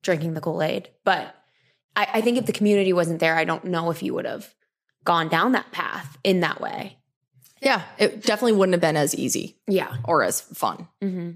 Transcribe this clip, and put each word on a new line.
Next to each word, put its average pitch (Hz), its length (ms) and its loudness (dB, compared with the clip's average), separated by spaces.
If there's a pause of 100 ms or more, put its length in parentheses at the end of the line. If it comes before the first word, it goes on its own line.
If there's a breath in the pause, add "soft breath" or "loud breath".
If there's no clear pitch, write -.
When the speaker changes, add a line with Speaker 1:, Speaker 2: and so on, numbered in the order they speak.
Speaker 1:
drinking 165 320 -2
the 156 80 -6
Kool-Aid, 160 480 -4 (160)
but 175 300 0 (600)
I, 208 200 0
I 220 80 2
think 240 160 2
if 247 80 -2
the - 60 -2
community 202 420 2
wasn't 165 260 0
there, 165 160 2
I 160 80 2
don't 160 220 -4
know 170 240 -2
if 160 120 -6
you - 120 -4
would - 100 -4
have - 280 -10 (520)
gone 165 240 2
down 170 220 2
that - 220 -2
path - 500 -8
in 185 180 4
that 165 200 -2
way. - 360 -8 (640)
Speaker 2:
Yeah, 247 220 2 (160)
it 214 260 0
definitely 220 280 2
wouldn't 190 220 4
have 170 60 2
been 160 160 2
as 151 200 2
easy. - 500 -4
Speaker 1:
Yeah. 180 380 -2
Speaker 2:
Or 156 180 4
as 92 180 0
fun. - 460 -6 (160)
Speaker 1:
Mm-hmm. 185 340 -6